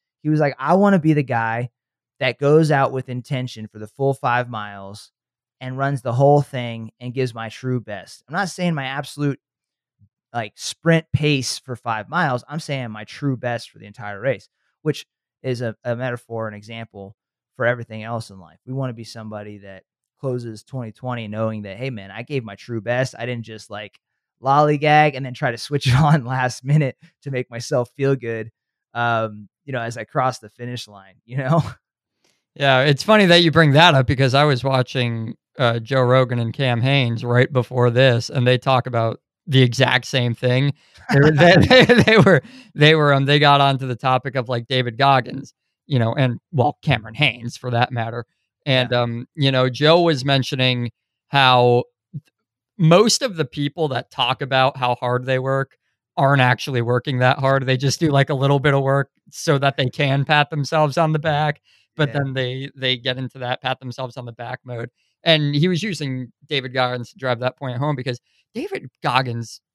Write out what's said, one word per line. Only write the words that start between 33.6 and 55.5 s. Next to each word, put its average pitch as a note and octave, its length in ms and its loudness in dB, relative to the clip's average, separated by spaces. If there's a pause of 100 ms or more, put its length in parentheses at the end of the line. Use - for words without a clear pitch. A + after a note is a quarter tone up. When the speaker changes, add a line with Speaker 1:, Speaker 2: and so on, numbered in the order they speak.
Speaker 2:
that D#3+ 220 6
up B2+ 120 2
because C3 280 2
I C#3+ 100 4
was C#3+ 180 0
watching, A#2+ 720 -2 (240)
uh, A#2 200 2
Joe B2+ 240 -2
Rogan B2 360 2
and A2+ 140 -4
Cam B2 280 -2
Hanes B2+ 440 0
right B2 260 4
before B2 400 0
this, A#2+ 380 2
and B2 180 0
they B2+ 100 4
talk B2+ 300 0
about A2+ 320 -4 (280)
the C3+ 140 4
exact B2 440 2
same B2 300 -2
thing. C3 380 0 (400)
They C#3 60 6
were, D3+ 120 6
they, E3+ 240 8
<laughs> - 140 6 (160)
they, - 0 - (180)
they A3 140 6
were, E3+ 240 6 (340)
they D3+ 200 6
were, D3 180 4
um, C#3 120 2
they D3 140 4
got C#3+ 220 6
onto C3+ 260 0
the B2 80 -4
topic B2+ 400 -2
of, B2 140 -4
like, A#2+ 180 -4
David B2 300 -2
Goggins, C3+ 560 0 (340)
you C3+ 120 0
know, A2+ 160 0
and, C3 240 0 (120)
well, B2 320 0
Cameron A2+ 320 -2
Hanes A#2 420 -2
for B2+ 140 -10
that A#2+ 200 -2
matter. A#2 340 -8 (400)
And, B2+ 260 0
Speaker 1:
Yeah. B2 100 0
Speaker 2:
um, A#2+ 340 -6
you C3+ 160 0
know, C3 180 2
Joe D#3 320 2
was D3 240 0
mentioning B2+ 640 -2 (380)
how B2 540 4 (920)
most F#3+ 440 4
of A#3 140 -6
the D#3 100 -2
people D3 440 -6
that B2+ 220 -8
talk B2+ 300 -2
about C3 360 0
how B2 180 -2
hard B2 300 -4
they C3 140 -2
work C3+ 380 -4 (380)